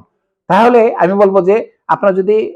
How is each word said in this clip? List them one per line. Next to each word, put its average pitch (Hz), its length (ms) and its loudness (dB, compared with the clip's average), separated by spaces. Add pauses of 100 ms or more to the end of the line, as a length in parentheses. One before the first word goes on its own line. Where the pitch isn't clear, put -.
(480)
তাহলে 220 480 2
আমি 180 180 -2
বলবো 196 280 2
যে 185 140 0 (320)
আপনারা 190 260 -2
যদি 190 240 0 (180)